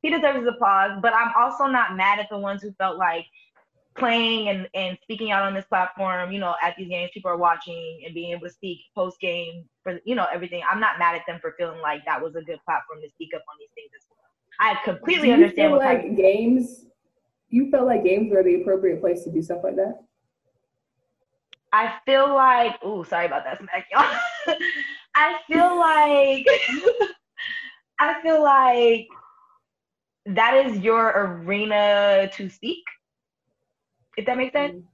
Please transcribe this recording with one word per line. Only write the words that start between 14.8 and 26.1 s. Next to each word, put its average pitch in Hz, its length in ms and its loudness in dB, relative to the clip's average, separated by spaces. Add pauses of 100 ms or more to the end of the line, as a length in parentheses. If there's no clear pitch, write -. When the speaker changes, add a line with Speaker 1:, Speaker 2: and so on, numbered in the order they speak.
Speaker 1:
completely 339 380 -2
Speaker 2:
Do 233 60 4
you 254 60 6
Speaker 1:
understand 302 360 6
Speaker 2:
feel 277 80 4
Speaker 1:
what 262 80 2
Speaker 2:
like 254 160 2
Speaker 1:
Kyrie 214 120 -6
Speaker 2:
games, 226 720 2 (640)
you 277 220 2
felt 262 160 4
like 220 180 2
games 208 260 2
were 190 120 4
the 180 180 4
appropriate 190 400 0
place 175 240 -2
to 165 60 -10
do 165 100 -2
stuff 170 240 -8
like - 120 -4
that? 202 180 -2 (1800)
Speaker 1:
I 226 220 0 (120)
feel 269 280 4
like, 247 500 4
ooh, 190 200 -8
sorry 175 220 -4
about 139 180 -4
that 131 140 -10
smack, 190 320 -10
y'all. - 260 2 (300)
<laughs> - 680 -6
I 302 240 2 (120)
feel 349 280 4
like, 294 680 4 (640)